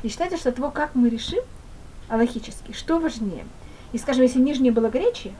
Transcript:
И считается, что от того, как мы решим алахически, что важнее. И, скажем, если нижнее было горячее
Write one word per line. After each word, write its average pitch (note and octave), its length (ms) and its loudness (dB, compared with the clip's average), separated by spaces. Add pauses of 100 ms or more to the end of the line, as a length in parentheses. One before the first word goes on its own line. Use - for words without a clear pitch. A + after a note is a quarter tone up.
И A3+ 60 -4
считается, F4 300 -2
что B3+ 120 0
от B3 60 -6
того, C4+ 140 -2
как D4 240 -4
мы A#3+ 140 6
решим D#4+ 340 -2 (640)
алахически, A#3 640 -2
что - 260 -2
важнее. G#3+ 460 -2 (480)
И, A#3 60 -4
скажем, B3+ 260 4
если B3+ 160 4
нижнее C4 320 4
было A3+ 180 4
горячее B3+ 500 0